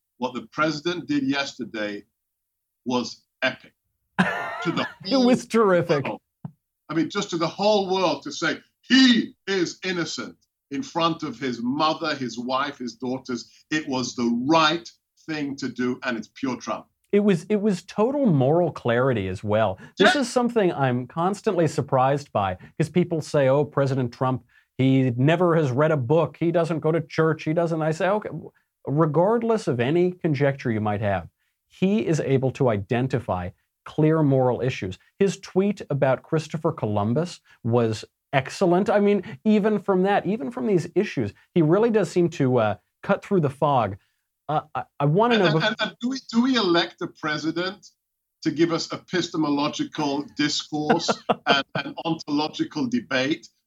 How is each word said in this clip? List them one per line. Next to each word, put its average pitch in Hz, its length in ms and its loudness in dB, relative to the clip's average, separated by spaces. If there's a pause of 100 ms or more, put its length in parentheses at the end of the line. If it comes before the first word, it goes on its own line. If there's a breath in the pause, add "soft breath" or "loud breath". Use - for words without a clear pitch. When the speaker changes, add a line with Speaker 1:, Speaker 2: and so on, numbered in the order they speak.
(180)
Speaker 1:
What 123 160 -6
the 120 80 -8 (100)
president 156 560 -2
did 143 160 0
yesterday 110 800 -4 (800)
was 123 380 -4 (200)
epic. - 300 -6 (460)
To - 520 -2
the 127 160 -4 (100)
Speaker 2:
<laughs> - 80 -20
It 240 120 -2
was 247 260 4
Speaker 1:
whole - 60 -18
Speaker 2:
terrific. 175 560 2
Speaker 1:
world. - 160 -8 (680)
I 147 60 -10
mean, 156 160 0
just 202 200 -6
to 175 80 -4
the 165 100 0
whole 202 440 2
world 175 300 0
to 143 100 -10
say, 156 280 -4 (220)
"He 247 520 6 (120)
is 190 360 -2
innocent," 160 540 -6 (340)
in 139 120 -6
front 165 400 -2
of 123 160 -8
his 123 240 -4
mother, 151 520 0
his 120 240 -8
wife, 131 400 -4
his 120 160 -10
daughters. 127 560 -8 (200 soft breath)
It 156 180 -4
was 127 260 -4
the 120 160 0 (180)
right 160 400 2 (380)
thing 147 300 -6
to 135 120 -8
do, 123 360 -4
and 123 140 -4
it's 107 160 -12
pure 127 220 -6
Trump. 107 300 -10 (260)
Speaker 2:
It 202 80 4
was, 196 240 2
it 214 160 -2
was 196 220 -2
total 269 440 0
moral 156 460 4
clarity 120 560 0
as 92 160 -6
well. 104 340 2 (200 loud breath)
This - 160 6
Speaker 1:
Yeah. 285 80 0
Speaker 2:
is 240 100 -4
something 233 400 2
I'm 127 340 0
constantly 180 600 0
surprised 139 640 0
by, 98 240 0 (220 loud breath)
'cause 156 120 0
people 170 300 0
say, 143 280 2
"Oh, 143 160 4
President 135 480 -2
Trump, 127 320 -4 (340 soft breath)
he 131 380 4
never 165 400 4
has 151 140 2
read 151 220 2
a 151 40 2
book. 147 420 0
He 170 140 0
doesn't 165 280 0
go 156 120 0
to 165 80 0
church. 160 440 -2
He - 80 -2
doesn't." 170 300 0
I 156 100 0
say, 180 160 -2
"Okay, 208 220 -2
w-, - 200 -12 (360)
regardless 185 800 2
of 123 120 0
any 175 320 2
conjecture 139 580 0
you 110 100 0
might 104 200 -2
have, 95 280 -2 (400)
he 202 380 0
is 156 140 0
able 131 320 0
to 131 160 0
identify 104 840 -2 (340)
clear 156 380 2
moral 127 400 2
issues." 104 360 -4 (200)
His 196 200 0
tweet 202 520 -2
about 135 320 0
Christopher 156 500 -4
Columbus 113 680 -2 (220 soft breath)
was 113 420 0 (280)
excellent. 175 560 2
I 202 120 2
mean, 202 440 0
even 214 340 2
from 185 260 0
that, 196 200 2
even 233 260 -4
from 247 160 -6
these 190 280 2
issues, 147 400 -2 (200 soft breath)
he 175 60 6
really 190 300 4
does 208 200 2
seem 170 200 2
to, 127 260 2
uh, 107 180 2 (280)
cut 190 200 0
through 196 180 2
the 143 100 2
fog. 123 480 0 (500)
Uh, 151 140 -2 (120)
I, 131 100 -8 (160)
I 143 40 2
wanna 208 300 4
Speaker 1:
And, 208 100 4
Speaker 2:
know 160 60 4
Speaker 1:
and, 151 60 2
Speaker 2:
bef- 160 120 0
Speaker 1:
and, 220 120 -4
and 202 200 -6
do 240 80 -4
we, 269 100 -6 (120)
do 233 120 2
we 262 140 2
elect 170 460 0
a 170 40 -6
president 156 800 -6 (560)
to 160 80 0
give 165 220 2
us 160 200 -4
epistemological 147 1300 -4 (120)
discourse 151 720 -2 (220)
Speaker 2:
<laughs> - 160 -2
Speaker 1:
and, 139 180 2 (100)
and 139 200 -8 (100)
ontological 156 840 -4
debate? 131 600 -4 (180)